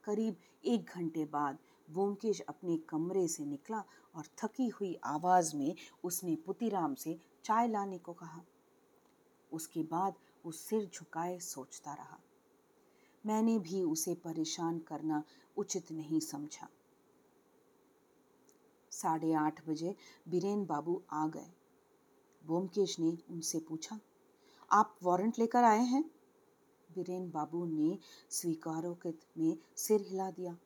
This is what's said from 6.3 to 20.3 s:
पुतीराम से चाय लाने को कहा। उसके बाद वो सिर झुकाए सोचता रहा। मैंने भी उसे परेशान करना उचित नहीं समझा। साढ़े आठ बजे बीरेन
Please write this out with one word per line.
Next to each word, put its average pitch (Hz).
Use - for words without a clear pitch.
पुतीराम 185
से 165
चाय 226
लाने 196
को 175
कहा। 170
उसके 160
बाद 175
वो 165
सिर 208
झुकाए 175
सोचता 143
रहा। -
मैंने 220
भी 185
उसे 165
परेशान 165
करना 151
उचित 190
नहीं 156
समझा। 151
साढ़े 160
आठ 156
बजे 165
बीरेन 196